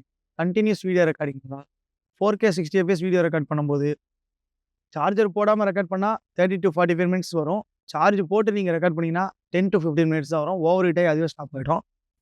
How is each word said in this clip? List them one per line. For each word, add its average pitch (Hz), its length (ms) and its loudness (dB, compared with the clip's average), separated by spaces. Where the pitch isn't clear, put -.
கண்டினியூஸ் 202 500 0
வீடியோ 180 240 4
ரெக்கார்டிங் 139 300 -8
தான். 139 100 -18
ஃபோர் 202 240 0
கே 220 160 4
சிக்ஸ்டி 175 240 -2
எஃப் 170 80 0
பி 196 60 2
எஸ் 165 120 -4
வீடியோ 180 200 2
ரெக்கார்ட் 156 220 -2
பண்ணும்போது, 143 380 -2
சார்ஜர் 190 440 0
போடாம 208 320 2
ரெக்கார்ட் 185 240 -4
பண்ணா 196 180 0
தேர்ட்டி 185 260 2
to 190 120 4
ஃபார்ட்டி 175 220 2
ஃபைவ் 180 160 2
மினிட்ஸ் 185 260 -6
வரும். 170 240 -4
சார்ஜ் 196 380 2
போட்டு 214 260 2
நீங்க 190 200 -2
ரெக்கார்ட் 165 200 0
பண்ணீங்கன்னா, 170 300 -2
டென் 185 180 2
to 208 100 2
ஃபிஃப்டீன் 160 280 2
மினிட்ஸ் 156 220 -2
தான் 156 100 0
வரும். 180 160 -4
ஓவர் 185 180 2
ஹீட் 175 140 2
ஆகி 175 120 4
அதுவே 160 200 0
ஸ்டாப் 147 260 -14
ஆயிடும். 151 240 -2